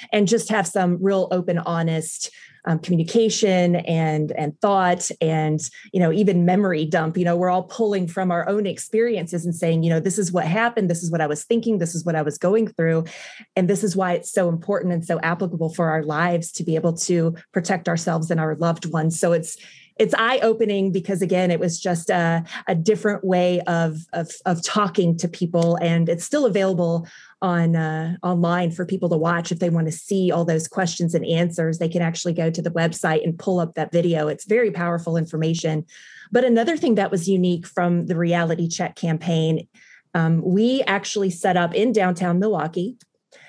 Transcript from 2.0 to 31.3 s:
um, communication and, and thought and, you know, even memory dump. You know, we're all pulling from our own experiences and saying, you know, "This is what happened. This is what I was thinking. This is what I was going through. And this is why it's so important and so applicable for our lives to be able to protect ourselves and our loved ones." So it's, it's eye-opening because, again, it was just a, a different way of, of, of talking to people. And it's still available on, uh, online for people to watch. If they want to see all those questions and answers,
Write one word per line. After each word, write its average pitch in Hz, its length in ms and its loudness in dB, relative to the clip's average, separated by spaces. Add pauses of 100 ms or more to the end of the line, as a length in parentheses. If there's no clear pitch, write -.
um, 165 120 0
communication 180 1000 2
and, 156 560 0
and 151 260 -6
thought 185 500 2 (120)
and, 156 400 0 (320)
you 190 60 2
know, 165 120 4
even 185 320 4
memory 180 420 2
dump. 160 320 0
You 180 60 2
know, 175 140 2
we're 180 120 2
all 185 140 0
pulling 202 420 -2
from 180 260 -2
our 170 180 -2
own 202 180 0
experiences 180 800 -2
and 170 100 -2
saying, 165 280 2
you 165 60 2
know, 160 120 2
"This 190 180 -2
is 180 140 -2
what 170 120 0
happened. 220 440 0
This 170 120 -2
is 175 80 -4
what 160 120 0
I 151 40 2
was 147 200 -4
thinking. 226 320 2
This 170 180 -2
is 151 80 -4
what 165 120 -2
I 156 60 0
was 147 160 -4
going 208 300 2
through. 165 380 0 (500)
And 185 140 2
this 196 120 2
is 190 140 -2
why 185 160 2
it's 170 200 -2
so 180 180 2
important 175 440 -2
and 170 120 -2
so 165 160 -2
applicable 165 520 -2
for 165 160 0
our 156 140 0
lives 165 480 -2
to - 140 -8
be 160 100 0
able 165 220 0
to 165 360 0 (200)
protect 175 340 -2
ourselves 165 420 -2
and 165 120 0
our 156 160 -2
loved 170 280 -2
ones." 160 320 -2
So 175 140 2
it's, 170 260 -2 (400)
it's - 200 2
eye-opening 220 760 2
because, 185 280 -2
again, 180 300 2
it 165 80 0
was 170 180 -2
just 170 320 -2
a, 170 360 0 (220)
a 180 80 0
different 208 500 0
way 180 360 2
of, 170 360 0 (160)
of, 165 180 -6 (140)
of 170 180 0
talking 185 540 0
to 170 100 -4
people. 170 540 0
And 170 260 2
it's 170 160 -2
still 294 220 0
available 175 600 0 (360)
on, 170 340 2
uh, 160 480 -2
online 175 480 0
for 170 140 -6
people 185 240 -2
to 170 80 2
watch. 170 340 -2
If 170 80 -4
they 180 100 0
want 165 180 2
to 156 40 -2
see 185 400 0
all 170 140 0
those 160 240 0
questions 170 440 -2
and 160 120 0
answers, 165 540 0